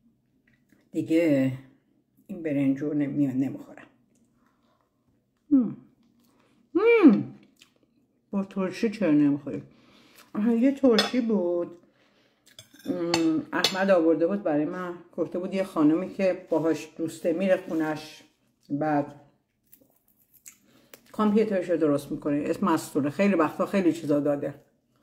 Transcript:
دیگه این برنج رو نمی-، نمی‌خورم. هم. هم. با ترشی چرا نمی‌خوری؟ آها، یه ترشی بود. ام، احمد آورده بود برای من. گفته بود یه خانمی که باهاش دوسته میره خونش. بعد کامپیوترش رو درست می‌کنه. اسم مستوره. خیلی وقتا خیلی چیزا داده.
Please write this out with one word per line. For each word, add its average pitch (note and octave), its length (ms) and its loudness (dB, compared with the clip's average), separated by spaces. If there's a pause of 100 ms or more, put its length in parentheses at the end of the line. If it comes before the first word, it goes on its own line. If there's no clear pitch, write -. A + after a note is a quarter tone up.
(920)
دیگه D3 640 2 (760)
این F3 160 -12
برنج C#3 380 0
رو D3+ 120 -4
نمی-، C#3+ 400 0
نمی‌خورم. - 520 -6 (1700)
هم. A#3 260 4 (1000)
هم. E4+ 600 6 (960)
با G3 120 -4
ترشی F#3+ 460 -4
چرا F#3+ 220 0
نمی‌خوری؟ C#3+ 520 0 (720)
آها، G#3+ 160 2
یه A#3 200 4
ترشی B3 500 2
بود. F3 560 -2 (1080)
ام، E3 680 -2
احمد F#3 360 0
آورده E3 380 2
بود G3+ 160 -4
برای D3+ 220 0
من. F3+ 280 -8 (240)
گفته F3 220 -6
بود F#3 140 -8
یه F#3+ 100 -2
خانمی E3 500 0
که F3+ 360 -2
باهاش D#3 480 -2
دوسته E3 360 -4
میره F#3 340 0
خونش. D#3 560 -6 (460)
بعد D3 460 -2 (2000)
کامپیوترش G#3 580 0
رو E3+ 80 0
درست C#3+ 340 0
می‌کنه. D3 340 -4
اسم E3 200 -4
مستوره. D#3 440 -2
خیلی G3 260 0
وقتا D#3 300 0
خیلی F3+ 280 0
چیزا D3 260 -2
داده. C#3+ 340 -2 (500)